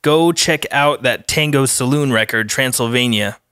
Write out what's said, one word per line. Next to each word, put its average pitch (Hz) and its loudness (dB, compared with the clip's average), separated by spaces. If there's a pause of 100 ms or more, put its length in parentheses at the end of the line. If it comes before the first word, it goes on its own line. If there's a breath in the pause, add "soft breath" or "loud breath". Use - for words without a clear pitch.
Go 165 4
check 160 -2
out 143 0
that 123 -2
Tango 143 0
Saloon 135 0
record, 110 0
Transylvania. 120 -2 (120)